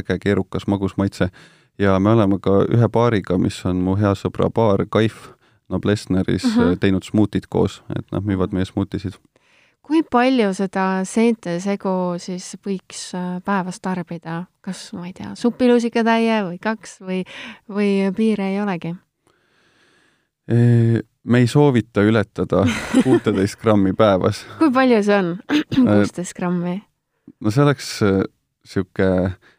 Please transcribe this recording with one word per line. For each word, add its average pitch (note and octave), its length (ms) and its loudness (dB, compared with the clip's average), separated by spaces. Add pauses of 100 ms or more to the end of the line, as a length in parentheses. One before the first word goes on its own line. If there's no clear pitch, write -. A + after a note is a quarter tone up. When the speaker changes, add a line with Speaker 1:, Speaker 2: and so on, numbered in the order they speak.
Speaker 1:
äge, F#2 180 -4
keerukas, F#2+ 480 -2
magus G2 300 -2
maitse. F#2+ 320 -2 (500)
Ja G2 200 2
me G2+ 100 2
oleme G2+ 320 4
ka G2 240 2
ühe A#2 240 4
baariga, A2+ 480 0
mis F2+ 280 -2
on F2+ 120 -2
mu F#2 180 0
hea G2+ 200 2
sõbra F#2+ 380 -2
baar G2 360 2
Kaif - 400 -2 (400)
Noblessneris, F#2 760 -2
Speaker 2:
Mhm. A#3+ 180 2
Speaker 1:
äh, F2+ 180 2
teinud F#2+ 240 0
smuutit - 460 0
koos, F2+ 320 -2 (140)
et - 160 -10
nad G2+ 120 -4
müüvad F#2+ 300 -2
meie F#2 120 -2
smuutisid. - 480 -6 (680)
Speaker 2:
Kui D#4+ 220 0
palju B3 500 0
seda F#3+ 520 -2
seente A3 560 0
segu F#3 560 -4
siis F#3 380 -12 (100)
võiks, - 480 -10
äh, F3+ 280 -6
päevas F#3 380 -4
tarbida? F3 640 -8 (160)
Kas, - 320 -12
ma F3 140 -12
ei F#3 60 -14
tea, G3+ 220 -14
supilusikatäie A3+ 1080 0
või F3+ 160 -8
kaks - 420 -8
või, F#3 220 -4 (460)
või G3 460 0
piire G#3+ 360 0
ei G3 100 -2
olegi? F3 340 -4 (1500)
Speaker 1:
Ee, A#2 540 4 (220)
me A#2+ 160 2
ei B2 80 4
soovita B2+ 540 2
ületada G2+ 640 2 (200)
Speaker 2:
<laughs> - 200 2
Speaker 1:
kuuteteist G2+ 580 0
grammi G2+ 320 2
päevas. G2+ 500 2 (140)
Speaker 2:
Kui D#4+ 140 2
palju B3 320 4
see G3+ 140 2
on? F3+ 140 0 (180)
<clears throat> D4+ 140 0 (120)
Speaker 1:
Äh, G#3+ 240 4
Speaker 2:
Kuusteist F3+ 380 -4
grammi? F3+ 400 -4 (640)
Speaker 1:
no G#2 120 -2
see C#3 120 2
oleks, C#3+ 240 0 (140)
äh, G2 200 4 (440)
siuke F#2+ 420 -2 (520)